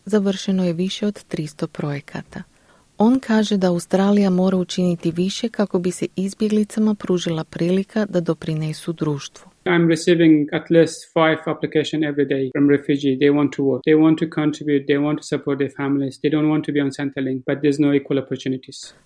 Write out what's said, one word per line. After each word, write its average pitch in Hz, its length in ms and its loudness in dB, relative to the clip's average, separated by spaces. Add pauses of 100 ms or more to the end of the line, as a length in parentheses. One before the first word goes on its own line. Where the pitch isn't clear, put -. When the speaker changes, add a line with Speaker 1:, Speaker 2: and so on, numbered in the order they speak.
Speaker 1:
završeno 196 600 -2
je 175 80 0
više 185 340 -4
od - 160 -6
tristo 156 440 -8
projekata. - 760 -10 (540)
On 240 220 2
kaže 220 380 0
da 185 100 2
Australija 190 640 2
mora 185 280 2
učiniti 175 540 -2
više 185 380 -4
kako 196 300 -2
bi 180 120 0
se - 240 -6
izbjeglicama 214 760 0
pružila 170 500 -2
prilika 190 640 -2
da 180 140 -2
doprinesu 156 760 -4
društvu. 151 560 -6 (160)
Speaker 2:
I'm 175 240 4
receiving 160 640 4
at - 160 -6
least 160 440 2
five 160 320 2
application 151 580 -2
every 143 300 0
day 135 180 -2
from 143 180 2
refugee. 139 480 2
They 143 160 4
want 143 220 0
to 143 80 -2
work. 131 240 0
They 156 160 6
want 160 160 4
to 170 60 0 (160)
contribute. 147 480 -2
They 143 100 2
want 147 180 -2
to - 60 -12
support 143 360 -4
their 135 180 -4
families. 139 440 -2
They 147 120 0
don't 151 200 2
want 151 120 -2
to 151 60 -4
be 143 100 0
on 139 100 -2
Centrelink, 135 540 -6
but 139 160 -2
there's 143 180 2
no 143 140 4
equal 135 300 0
opportunities. - 680 -8 (120)